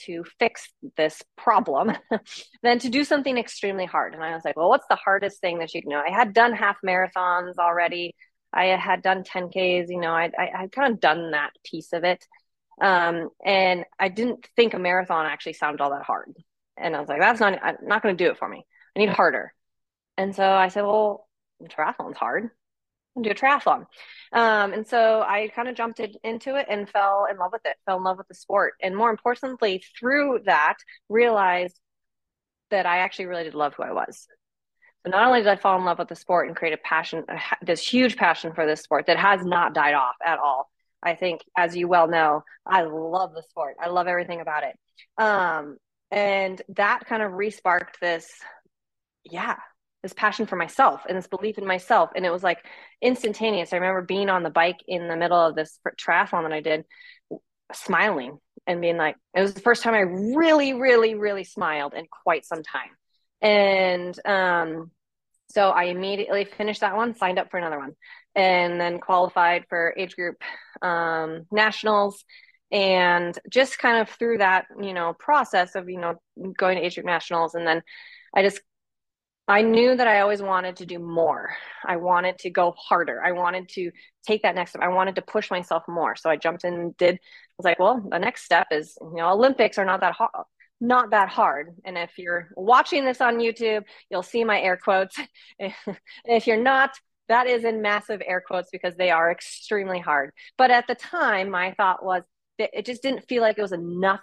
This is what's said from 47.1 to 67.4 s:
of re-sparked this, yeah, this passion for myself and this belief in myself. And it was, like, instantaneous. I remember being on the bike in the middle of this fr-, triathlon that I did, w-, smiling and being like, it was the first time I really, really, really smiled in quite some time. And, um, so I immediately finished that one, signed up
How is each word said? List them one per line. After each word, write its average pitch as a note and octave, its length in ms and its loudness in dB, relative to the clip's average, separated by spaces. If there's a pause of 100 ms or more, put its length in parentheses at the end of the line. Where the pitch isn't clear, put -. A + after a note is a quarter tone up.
of G3 100 -4
re-sparked F3+ 640 -2
this, E3+ 320 -4 (920)
yeah, A3 340 -6 (440)
this F#3+ 120 -12
passion G#3+ 320 0
for F#3+ 120 -4
myself E3+ 500 2
and F#3 100 -4
this F3+ 100 -8
belief G#3 300 -6
in G3 80 -8
myself. F#3 480 2
And F#3 120 -4
it F3 40 0
was, F3+ 140 -4
like, F3 220 -2 (360)
instantaneous. A3 720 -2
I F3+ 60 -2
remember F#3 240 0
being G3 280 -2
on F3+ 140 0
the D#3+ 60 -4
bike E3+ 360 0
in E3+ 220 -6
the E3 80 -4
middle E3+ 240 2
of E3 160 2
this D#3 260 -8
fr-, - 100 -6
triathlon F3+ 520 0
that D#3+ 80 -6
I D#3 80 -4
did, D#3 240 -2 (460)
w-, - 120 -14 (320)
smiling E3 640 -2 (300)
and F3 140 -4
being E3+ 160 0
like, D#3 180 -2 (180)
it F3+ 80 0
was G3 120 0
the - 80 -16
first A#3 200 2
time A#3 120 0
I G#3+ 80 4
really, C4+ 720 2
really, A#3+ 420 4
really G3+ 300 -4
smiled D3+ 480 -4
in D#3+ 120 -12 (180)
quite E3 220 0
some D#3+ 180 -8
time. B2+ 260 -10 (520)
And, F#3+ 840 4
um, E3+ 680 0 (600)
so G3+ 180 4
I F3 160 2
immediately G3 600 -2
finished G#3 360 -6
that G3+ 160 0
one, G3 180 -2
signed F3+ 240 0
up - 100 -4